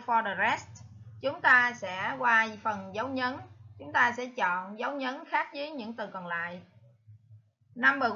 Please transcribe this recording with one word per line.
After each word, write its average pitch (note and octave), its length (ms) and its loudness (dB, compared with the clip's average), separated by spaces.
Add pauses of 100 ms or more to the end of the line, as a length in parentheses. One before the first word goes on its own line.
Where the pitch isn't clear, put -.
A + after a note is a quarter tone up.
for A3+ 180 4
the G3+ 120 -2
rest. A3 320 2 (540)
Chúng C#4+ 200 -2
ta B3 320 6
sẽ G3+ 460 -4
qua A3+ 280 4 (160)
phần G3 320 -4
dấu A3+ 120 -2
nhấn. C4 300 -2 (420)
Chúng C#4+ 140 -12
ta B3 240 4
sẽ B3 80 -6
chọn G3 540 -2
dấu C4 160 -2
nhấn C#4 300 -4
khác D#4+ 280 0
với D4 180 -6
những A#3 220 -8
từ A3+ 200 -6
còn F3+ 140 -8
lại. F3 340 -4 (1120)
Number C4 400 2